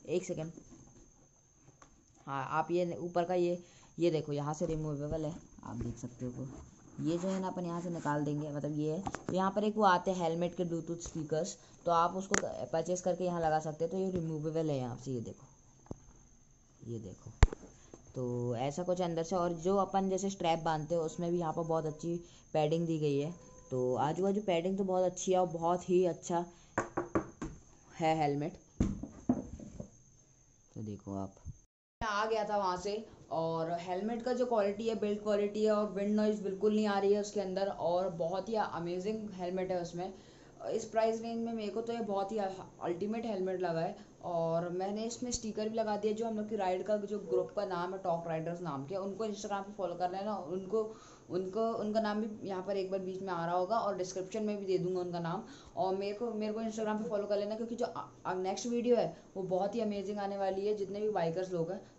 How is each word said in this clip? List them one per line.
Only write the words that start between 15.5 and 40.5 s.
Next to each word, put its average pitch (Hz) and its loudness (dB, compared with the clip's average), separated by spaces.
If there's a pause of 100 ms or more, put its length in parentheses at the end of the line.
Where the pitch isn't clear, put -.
ये 117 -8
देखो। - -14 (840)
तो 123 -2
ऐसा 143 0
कुछ 180 0
अंदर 170 0
से, 175 -2
और 175 2
जो 185 2
अपन 190 2
जैसे 190 0
स्ट्रैप 165 2
बांधते 156 0
हो 165 2
उसमें 170 -2
भी 175 2
यहाँ 160 0
पर 165 -2
बहुत 160 0
अच्छी 165 -2 (380)
पैडिंग 156 4
दी 160 2
गई 147 2
है। 160 -2 (380)
तो 127 2
आजू 156 2
बाजू 196 2
पैडिंग 190 2
तो 202 2
बहुत 185 4
अच्छी 180 0
है 185 6
और 180 4
बहुत 170 0
ही 185 8
अच्छा 175 0 (1500)
है 160 4
हेलमेट। 147 0 (2250)
तो 113 -10
देखो 101 -8
आप, 95 -6 (680)
मैं 226 -2
आ 208 0
गया 220 0
था 208 2
वहाँ 185 2
से, 202 -4 (260)
और 165 0
हेलमेट 196 -2
का 247 2
जो 240 2
क्वालिटी 220 2
है, 220 0
बिल्ड 208 0
क्वालिटी 208 2
है, 214 6
और 208 2
विंड 202 0
नॉइज़ 214 4
बिल्कुल 196 2
नहीं 214 4
आ 202 4
रही 196 6
है 208 4
उसके 208 -2
अंदर, 190 0
और 180 2
बहुत 180 -2
ही 226 0
अमेजिंग 185 -2
हेलमेट 185 -2
है 180 2
उसमें। 175 -6 (560)